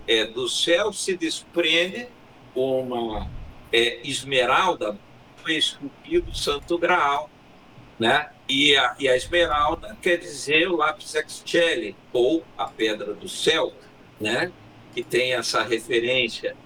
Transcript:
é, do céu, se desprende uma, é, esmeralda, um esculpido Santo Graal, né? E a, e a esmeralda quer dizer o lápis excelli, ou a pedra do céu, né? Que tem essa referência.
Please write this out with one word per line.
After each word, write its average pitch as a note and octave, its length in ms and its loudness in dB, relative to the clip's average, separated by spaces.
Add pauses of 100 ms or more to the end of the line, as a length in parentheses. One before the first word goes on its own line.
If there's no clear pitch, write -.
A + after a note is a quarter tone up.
é, A2 180 4
do A#2 220 -6
céu, D#3 460 2
se - 240 -2
desprende E3+ 880 -2 (480)
uma, B2 760 -2 (420)
é, A#2 360 2
esmeralda, C3 920 0 (480)
um D#3+ 40 -6
esculpido - 840 -2
Santo D3 420 -2
Graal, E3 520 2 (720)
né? A#2 300 2 (180)
E C#3+ 300 4
a, B2+ 200 2
e C3+ 120 0
a B2+ 60 6
esmeralda D#3 840 0
quer F3 160 2
dizer D3+ 520 0
o F3 80 0
lápis D3+ 380 -2
excelli, E3+ 800 0 (180)
ou - 300 4 (140)
a - 100 -2
pedra G#2 460 -4
do - 140 -12
céu, - 460 0 (460)
né? A#2+ 320 -2 (420)
Que A#2+ 100 -6
tem B2+ 300 0
essa B2 300 0
referência. A#2 920 0 (100)